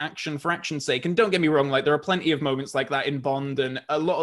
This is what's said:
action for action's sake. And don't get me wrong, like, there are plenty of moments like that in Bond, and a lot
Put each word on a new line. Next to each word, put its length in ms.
action 380
for 120
action's 360
sake. 180
And 100
don't 140
get 140
me 60
wrong, 200
like, 160
there 80
are 60
plenty 320
of 100
moments 340
like 140
that 180
in 120
Bond, 400
and 200
a 80
lot 240